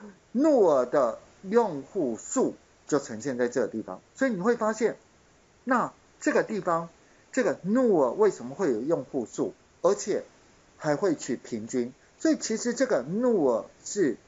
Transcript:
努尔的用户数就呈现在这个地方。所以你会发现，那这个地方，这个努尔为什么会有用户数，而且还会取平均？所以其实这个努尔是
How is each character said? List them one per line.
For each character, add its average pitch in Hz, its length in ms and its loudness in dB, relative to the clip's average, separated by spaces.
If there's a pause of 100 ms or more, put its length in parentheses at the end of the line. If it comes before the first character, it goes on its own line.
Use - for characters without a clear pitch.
(320)
努 277 340 4
尔 135 200 4
的 120 340 0 (240)
用 196 380 0
户 131 360 -4
数 180 380 -2 (320)
就 147 120 2
呈 113 220 -8
现 131 160 -6
在 123 100 2
这 123 140 -2
个 104 60 0
地 107 140 -6
方。 95 200 -12 (140)
所 269 120 0
以 247 40 0
你 185 80 -4
会 226 160 2
发 220 160 0
现， 220 260 -2 (680)
那 233 300 0 (280)
这 302 100 0
个 226 120 4
地 214 180 -6
方， 170 280 -2 (420)
这 254 120 0
个 147 200 -2
努 220 340 2
尔 127 140 4
为 190 180 4
什 120 160 -6
么 135 100 -12
会 175 160 0
有 110 100 -2
用 147 220 -2
户 127 220 -6
数， - 280 -4 (280)
而 190 140 4
且 170 280 -4 (540)
还 151 180 -2
会 165 200 0
取 - 200 -6
平 113 320 -8
均？ 123 240 -4 (280)
所 320 120 2
以 285 60 0
其 - 180 -4
实 233 180 -4
这 262 120 -2
个 151 160 0
努 196 440 0
尔 117 200 2 (180)
是 156 340 -2 (100)